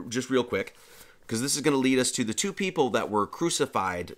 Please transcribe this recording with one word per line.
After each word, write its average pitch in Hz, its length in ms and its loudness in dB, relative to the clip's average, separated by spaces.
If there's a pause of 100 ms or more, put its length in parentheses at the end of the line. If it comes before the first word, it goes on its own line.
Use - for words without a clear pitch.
just 123 200 -4
real 127 140 4
quick, 101 320 -4 (500)
'cause 113 160 -4
this 139 140 -2
is 147 60 -4
gonna 143 140 4
lead 131 220 4
us 127 140 2
to 127 120 -2
the 110 120 -2
two 196 180 -2
people 165 380 0
that 110 180 0
were 104 160 2
crucified 95 920 -2